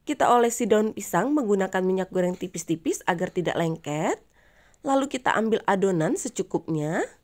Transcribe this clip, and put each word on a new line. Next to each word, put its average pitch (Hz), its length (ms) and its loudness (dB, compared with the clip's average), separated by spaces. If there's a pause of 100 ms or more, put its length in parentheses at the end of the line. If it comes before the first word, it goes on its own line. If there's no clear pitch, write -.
Kita 240 320 2
olesi 233 320 2
daun 214 320 2
pisang 196 320 -2
menggunakan 196 560 0
minyak 185 240 0
goreng 180 240 0
tipis-tipis 180 720 -6
agar 180 240 -2
tidak 170 240 -2
lengket. 165 640 -2 (640)
Lalu 269 320 0
kita - 240 0
ambil 220 320 0
adonan 190 480 2
secukupnya. 165 880 -4 (180)